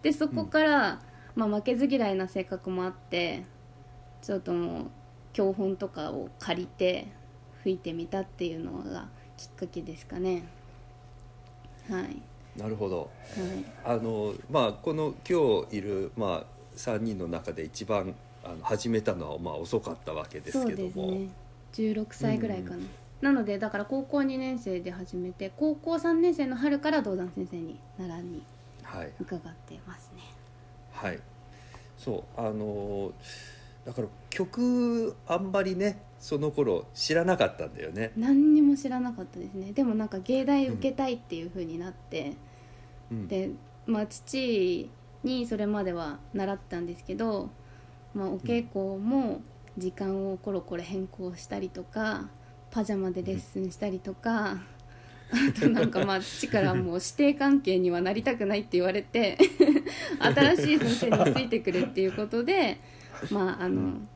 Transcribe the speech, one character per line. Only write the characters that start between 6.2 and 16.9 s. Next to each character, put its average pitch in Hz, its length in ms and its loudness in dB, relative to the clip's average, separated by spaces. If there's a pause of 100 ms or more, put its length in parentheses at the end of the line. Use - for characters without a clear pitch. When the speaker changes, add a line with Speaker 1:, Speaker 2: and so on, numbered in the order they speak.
Speaker 1:
借 180 220 -4
り 180 40 -6
て - 400 0 (560)
吹 190 120 0
い 180 40 -6
て 170 140 -8
み 170 140 -6
た 190 160 -4
っ - 20 -4
て - 200 -8
い 165 120 -4
う 165 80 -8
の 180 80 -8 (100)
が 190 260 -10 (280)
き - 100 -16
っ - 40 -20
か - 180 -8
け 170 140 -8
で 160 140 -12
す - 80 -18
か - 140 -12
ね。 180 240 0 (1500)
は 185 120 -4
い。 - 200 -8 (360)
Speaker 2:
な 107 100 -8
る 110 80 -4
ほ 104 140 -2
ど。 90 100 -2
Speaker 1:
は 78 60 -4
い。 - 40 -12 (760)
Speaker 2:
あ 117 180 0
の、 107 320 -2 (160)
ま 139 160 4
あ、 101 60 0
こ - 220 -4
の 151 200 -2 (140)
今 131 420 4
日 107 60 -6
い 101 40 -2
る、 98 360 -4
ま 92 280 -2
あ、 - 20 -18 (280)
三 110 300 -4